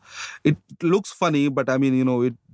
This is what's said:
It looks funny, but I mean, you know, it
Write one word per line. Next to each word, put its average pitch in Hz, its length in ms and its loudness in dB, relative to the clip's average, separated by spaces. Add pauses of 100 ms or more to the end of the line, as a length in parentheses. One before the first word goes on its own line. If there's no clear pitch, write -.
(440)
It 156 120 2 (240)
looks 180 320 0
funny, 147 360 0
but 131 200 -2
I 131 80 0
mean, 135 180 2
you 131 100 2
know, 123 180 0
it 123 120 0 (200)